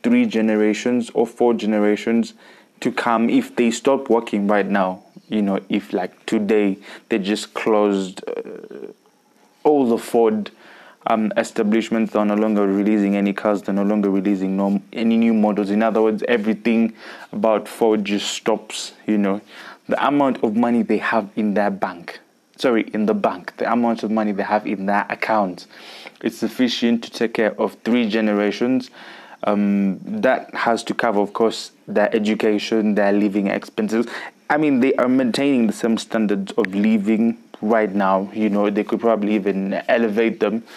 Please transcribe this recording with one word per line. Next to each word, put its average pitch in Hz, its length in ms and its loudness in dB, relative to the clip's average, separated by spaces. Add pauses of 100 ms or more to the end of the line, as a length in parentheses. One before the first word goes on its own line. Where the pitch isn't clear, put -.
three 123 240 4
generations 110 880 0
or 117 140 2
four 120 260 2
generations 107 800 0 (460)
to 127 100 -2
come 117 400 0
if 123 240 0
they 120 160 2
stop 135 400 0
working 110 380 0
right 101 180 2
now. 95 340 -2 (280)
You 107 120 -2
know, 98 200 0 (100)
if, - 240 -4
like, 92 320 -6
today 104 500 2 (320)
they 113 100 0
just 104 360 -4
closed, 101 720 0
uh, - 600 -12 (720)
all 143 260 4
the 113 80 2
Ford, 110 540 2 (560)
um, 110 320 0
establishments, 113 760 0
are 104 120 2
no 104 80 0
longer 104 320 2
releasing 101 500 2
any 101 160 2
cars, 104 300 -2
they're 101 120 -4
no 98 100 0
longer 101 260 2
releasing 95 460 0
no, 98 260 0 (100)
any 113 240 0
new 113 160 4
models. 104 380 2
In 104 120 2
other 110 200 2
words, 110 260 2
everything 113 640 0 (380)
about 107 360 0
Ford 110 360 2
just 101 280 -4
stops, - 600 -6 (140)
you 107 100 0
know. 101 240 0 (480)
The - 180 0
amount 139 380 2
of 107 120 0
money 120 260 2
they 107 160 0
have 107 380 -2
in 107 180 0
their 104 160 0
bank, 95 500 -8 (360)
sorry, 117 260 2 (100)
in 107 140 0
the 107 80 2
bank, 98 420 -4
the - 160 -2
amount 117 300 0
of 107 80 -4
money 107 220 0
they 101 100 -4
have 107 240 -2
in 98 180 -4
their 101 240 0
account, 104 580 -2 (540)
it's 113 160 -4
sufficient 117 680 0
to - 60 -14
take 113 220 -4
care 107 260 0
of 107 240 -2
three 117 280 0
generations. 107 800 0 (540)
Um, 101 600 2
that 110 500 -2
has 117 300 0
to - 100 -2
cover, 104 260 0
of 101 120 0
course, - 400 -2 (160)
their 104 260 2
education, 107 800 0
their 101 180 2
living 101 360 2
expenses. 107 580 -2 (420)
I 151 100 2
mean, 147 220 2
they 131 140 2
are 123 140 2
maintaining 131 580 2
the 104 60 0
same 113 260 -2
standards 101 540 -2
of 98 220 -2
living 110 640 2 (240)
right 107 300 2
now. 98 400 0
You 107 180 0
know, 101 200 2
they 104 140 0
could 104 160 -4
probably 107 340 2
even 98 400 -2 (140)
elevate 113 520 0
them. 110 240 -2 (120)